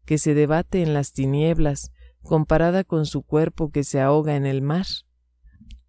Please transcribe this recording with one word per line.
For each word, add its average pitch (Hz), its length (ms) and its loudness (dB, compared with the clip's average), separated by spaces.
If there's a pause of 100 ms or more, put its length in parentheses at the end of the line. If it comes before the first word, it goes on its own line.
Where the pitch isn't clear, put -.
que 156 100 2
se 151 160 2
debate 156 500 2
en 156 120 0
las 139 180 -2
tinieblas, 147 760 0 (320)
comparada 165 600 2
con 156 200 -2
su 147 180 -4
cuerpo 156 480 -2
que 143 140 -2
se 139 160 -2
ahoga 147 360 2
en 139 100 0
el 135 160 -2
mar? 165 240 -2 (1040)